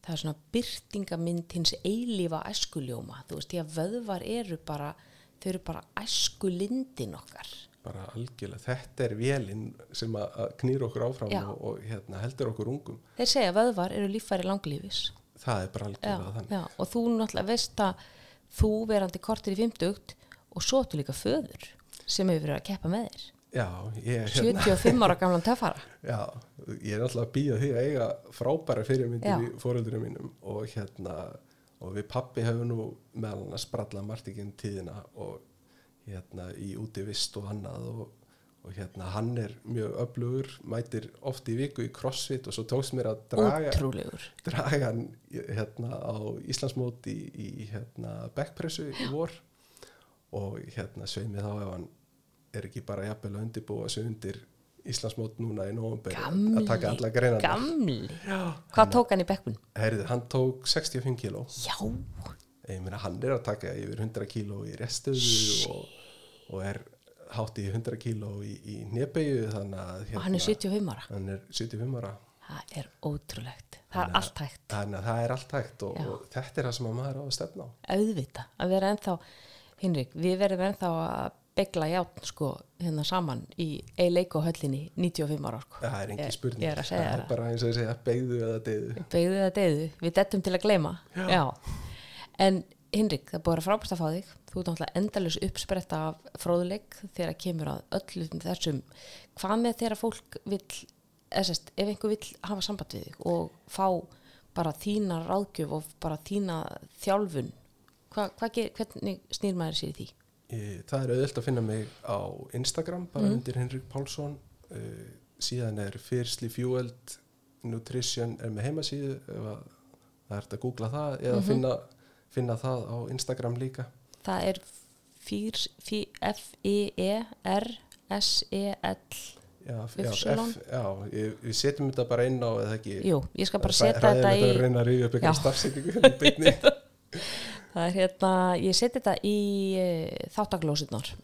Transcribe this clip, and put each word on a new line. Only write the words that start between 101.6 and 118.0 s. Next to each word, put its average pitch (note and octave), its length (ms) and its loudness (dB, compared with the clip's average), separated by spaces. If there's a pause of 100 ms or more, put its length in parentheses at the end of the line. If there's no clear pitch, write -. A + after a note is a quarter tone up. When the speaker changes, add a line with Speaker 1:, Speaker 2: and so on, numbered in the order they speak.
Speaker 1:
ef G3+ 140 0
einhver G#3 240 -2
vill G#3+ 300 -4
hafa F#3+ 220 -4
samband F#3+ 340 -6
við - 80 -8
þig - 160 -16
og E3+ 320 0 (120)
fá - 200 -2 (640)
bara D#3+ 240 0
þína G3+ 500 0
ráðgjöf F#3 500 -2
og D3+ 240 -6
bara D#3 200 -4
þína F#3+ 400 -2 (380)
þjálfun, F#3+ 580 0 (600)
hva-, G3+ 200 0
hvað A3+ 220 -4
ge-, A3+ 180 0
hvernig G3+ 560 -6
snýr G3 260 0
maður D#3+ 240 0
sér - 140 -2
í - 20 -8
því? A2+ 140 -10 (420)
Speaker 2:
Ég, G#2 320 -6
það C3+ 220 -2
er B2 80 0
auðvelt C3 260 2
að A#2 80 -4
finna B2 160 2
mig A2 220 0 (160)
á - 180 -2 (340)
Instagram, E3+ 540 -2
bara G#3 220 2
Speaker 1:
Mm. G#3 80 4
Speaker 2:
undir B2+ 180 -2
Hinrik B2+ 320 -2
Pálsson. C#3+ 460 -6 (320)
Eh, A2 480 -12 (240)
síðan A2+ 420 -2
er G2+ 180 -4
Fiercely A#2+ 540 -2
Fueled B2 640 -2 (500)
Nutrition A#2 720 -2